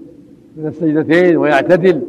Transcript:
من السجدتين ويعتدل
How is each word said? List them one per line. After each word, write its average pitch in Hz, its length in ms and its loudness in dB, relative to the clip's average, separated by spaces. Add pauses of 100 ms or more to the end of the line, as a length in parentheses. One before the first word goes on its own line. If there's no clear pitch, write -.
(580)
من 156 100 -10
السجدتين 160 680 0
ويعتدل 151 720 0